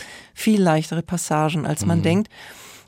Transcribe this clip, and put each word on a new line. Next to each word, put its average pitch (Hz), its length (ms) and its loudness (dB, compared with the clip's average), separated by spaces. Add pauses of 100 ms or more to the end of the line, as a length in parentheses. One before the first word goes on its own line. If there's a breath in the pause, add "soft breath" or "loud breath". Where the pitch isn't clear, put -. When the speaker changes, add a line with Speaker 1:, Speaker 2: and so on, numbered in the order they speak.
(340 loud breath)
Speaker 1:
viel 214 280 2
leichtere 160 400 2
Passagen, 156 640 -2
als 151 200 -4
man 170 140 4
Speaker 2:
Mhm. 151 40 2
Speaker 1:
denkt. 180 280 2 (560 loud breath)